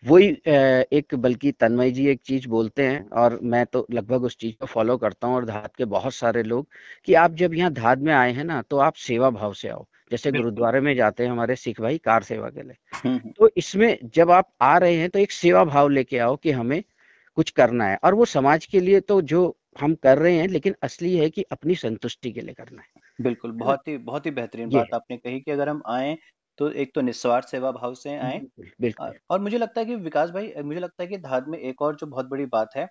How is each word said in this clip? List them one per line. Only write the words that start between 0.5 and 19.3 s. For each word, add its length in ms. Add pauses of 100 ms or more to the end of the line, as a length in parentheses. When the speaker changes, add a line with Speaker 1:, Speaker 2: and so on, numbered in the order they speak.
Speaker 1:
एक 220
बल्कि 380
तन्मय 380
जी 180
एक 160
चीज़ 240
बोलते 340
हैं 260
और 340
मैं 240
तो 240
लगभग 320
उस 140
चीज़ 240
को 60
फॉलो 300
करता 300
हूँ 100
और 120
धाद 280
के 80
बहुत 300
सारे 280
लोग 240 (380)
कि 100
आप 180
जब 220
यहाँ 180
धाद 260
में 160
आए 180
हैं 120
ना, 180
तो 140
आप 180
सेवा 360
भाव 220
से 160
आओ। 180 (240)
जैसे 220
Speaker 2:
बिल्कुल। 180
Speaker 1:
गुरुद्वारे 300
में 140
जाते 300
हैं 60
हमारे 260
सिख 240
भाई 180
कार 240
सेवा 280
के 120
लिए। 120 (200)
Speaker 2:
हम्म, 220
हम्म। 140
Speaker 1:
तो 260
इसमें 480
जब 260
आप 300
आ 180
रहे 180
हैं 140
तो 80
एक 140
सेवा 320
भाव 240
लेके 300
आओ 180
कि 140
हमें 340 (520)
कुछ 140
करना 340
है, 200
और 100
वो 100
समाज 420
के 140
लिए 200
तो 220
जो 340 (240)